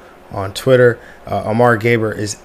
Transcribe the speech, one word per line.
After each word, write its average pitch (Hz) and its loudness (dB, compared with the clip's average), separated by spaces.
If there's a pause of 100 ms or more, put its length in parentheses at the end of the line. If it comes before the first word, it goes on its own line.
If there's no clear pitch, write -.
(300)
on 98 -10
Twitter. 123 4 (280)
Uh, 101 -6
Amar 117 2
Gaber 110 -2
is 104 -8